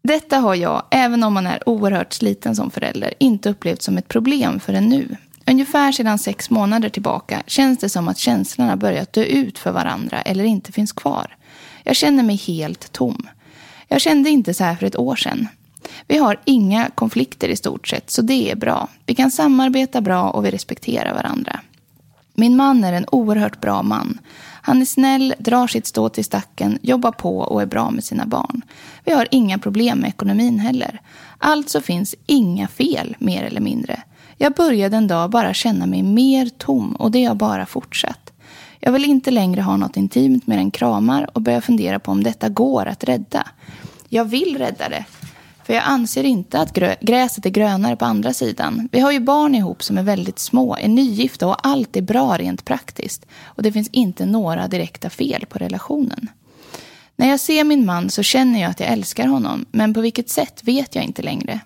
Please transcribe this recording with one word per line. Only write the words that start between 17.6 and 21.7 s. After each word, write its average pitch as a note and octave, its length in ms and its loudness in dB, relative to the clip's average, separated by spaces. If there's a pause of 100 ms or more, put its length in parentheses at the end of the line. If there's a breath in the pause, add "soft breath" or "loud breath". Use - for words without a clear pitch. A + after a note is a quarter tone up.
sett, - 220 -6
så B3 120 0
det A#3+ 280 2
är - 60 -4
bra. - 320 -2 (180)
Vi A#3+ 80 -2
kan C4 160 4
samarbeta C4 720 2
bra F#3+ 300 0
och G#3 140 -2
vi G3 60 2
respekterar - 640 -6
varandra. - 460 -6 (760)